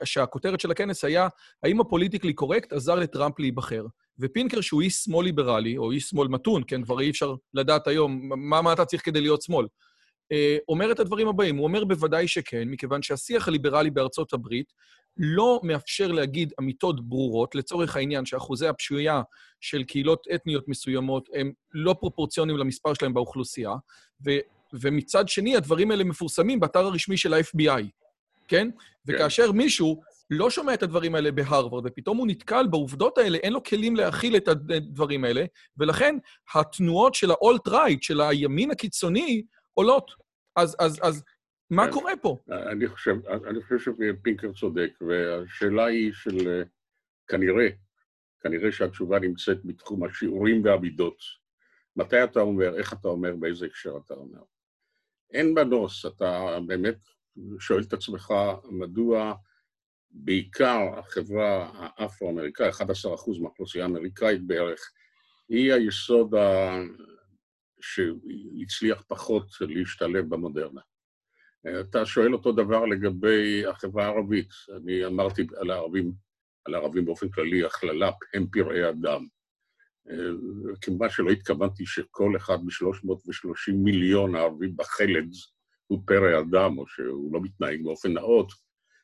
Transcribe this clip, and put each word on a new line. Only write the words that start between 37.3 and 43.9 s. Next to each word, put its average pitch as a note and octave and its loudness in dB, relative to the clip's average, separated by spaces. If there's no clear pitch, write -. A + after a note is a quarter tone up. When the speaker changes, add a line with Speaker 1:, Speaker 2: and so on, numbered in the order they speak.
Speaker 1:
האולט-רייט, A3+ 4
של D3 0
הימין D3 2
הקיצוני, A3 0
עולות. - 4
אז, E3+ 4
אז, D#3+ 2
אז D#3 0
מה G3 4
Speaker 2:
כן. - -2
Speaker 1:
קורה E4+ -2
פה? C#3+ -2
Speaker 2:
אני G#2 -2
חושב, - 0
אני G#2+ -6
חושב B2 -2